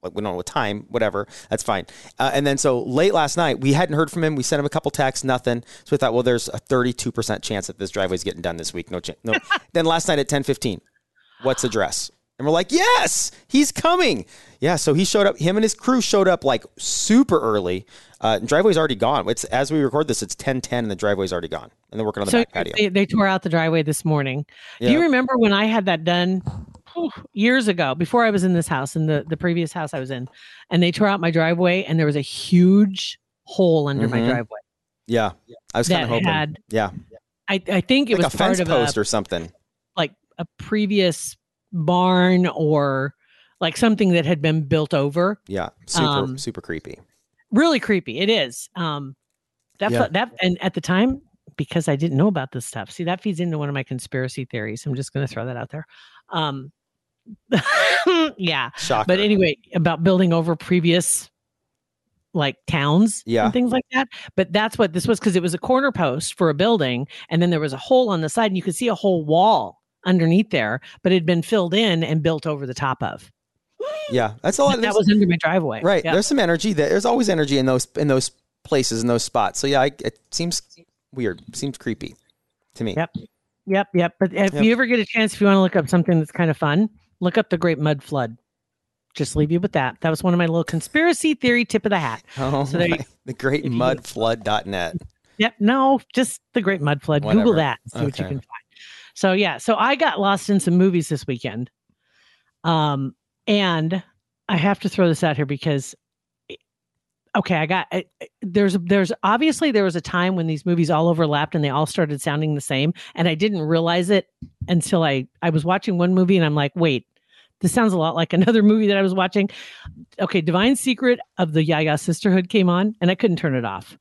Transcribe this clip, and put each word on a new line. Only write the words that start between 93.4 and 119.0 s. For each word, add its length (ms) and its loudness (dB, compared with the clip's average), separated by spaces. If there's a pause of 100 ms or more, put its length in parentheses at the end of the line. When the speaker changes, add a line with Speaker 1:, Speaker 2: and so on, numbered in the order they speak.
Speaker 2:
if 60 -
you 60 -2
Speaker 1:
mud 280 0
flood 380 -2
dot 240 0
net. 280 -4 (420)
Speaker 2:
Yep. 220 0
No, 420 4 (120)
just 280 -2 (120)
the 80 0
Great 200 0
Mud 200 0
Flood. 220 0
Speaker 1:
Whatever. 220 4
Speaker 2:
Google 120 6
that. 300 0
See 120 -12
what 200 -2
you 60 -4
Speaker 1:
Okay. 80 -6
Speaker 2:
can 80 -6
find. 40 -20 (680)
So 200 0
yeah. 240 0
So 180 0
I 200 2
got 240 0
lost 300 0
in 100 4
some 180 2
movies 320 2
this 180 -4
weekend. 420 -8 (920)
Um, 520 0 (320)
and 540 0 (460)
I 80 0
have 260 2
to 60 -4
throw 220 2
this 140 0
out 120 0
here 120 -2
because, 480 -4 (1400)
okay, 200 0
I 100 0
got, 260 -2
I, 140 -6 (160)
I, 60 -16 (140)
there's, 380 2
there's, 320 2 (120)
obviously 480 2
there 120 4
was 120 0
a 60 -2
time 340 -2
when 120 -2
these 180 -4
movies 260 2
all 180 2
overlapped 460 0
and 80 2
they 60 0
all 180 0
started 340 -2
sounding 340 -2
the 60 -4
same. 320 0 (220)
And 120 0
I 80 0
didn't 260 -2
realize 500 0
it 160 2 (400)
until 360 2
I, 240 0 (140)
I 80 0
was 160 0
watching 320 0
one 160 2
movie 240 4
and 80 4
I'm 100 0
like, 200 0
"Wait, 320 0 (540)
this 120 2
sounds 200 2
a 40 0
lot 180 0
like 180 0
<laughs> 0 -
another 280 4
movie 260 4
that 100 2
I 40 2